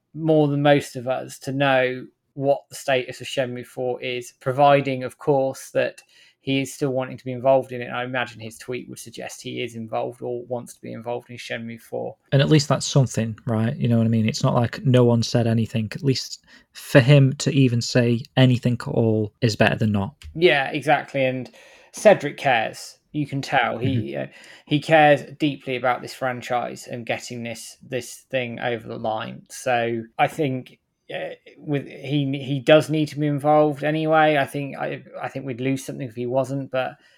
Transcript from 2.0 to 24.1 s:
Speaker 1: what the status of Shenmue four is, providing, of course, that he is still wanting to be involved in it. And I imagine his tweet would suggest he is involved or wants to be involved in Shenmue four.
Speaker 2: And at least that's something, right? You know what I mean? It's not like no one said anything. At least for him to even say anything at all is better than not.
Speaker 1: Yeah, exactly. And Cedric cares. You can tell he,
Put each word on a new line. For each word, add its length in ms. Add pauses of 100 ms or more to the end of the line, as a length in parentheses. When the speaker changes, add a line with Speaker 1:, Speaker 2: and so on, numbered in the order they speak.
Speaker 1:
what 360
the 60
status 460
of 60
Shenmue 380
four 360
is, 380
providing, 640
of 140
course, 540
that 300 (420)
he 180
is 120
still 180
wanting 260
to 80
be 60
involved 400
in 100
it. 40
And 100
I 80
imagine 360
his 180
tweet 320
would 80
suggest 440
he 200
is 140
involved 480
or 220
wants 280
to 80
be 100
involved 380
in 80
Shenmue 440
four. 340 (160)
Speaker 2:
And 100
at 80
least 180
that's 180
something, 600
right? 300
You 120
know 100
what 80
I 40
mean? 180
It's 160
not 120
like 280
no 200
one 180
said 240
anything. 480
At 100
least 400 (300)
for 260
him 340
to 180
even 300
say 420 (140)
anything 440
at 60
all 540
is 140
better 200
than 160
not. 240 (180)
Speaker 1:
Yeah, 380
exactly. 540
And 240 (440)
Cedric 440
cares. 600 (140)
You 160
can 160
tell 340
he, 360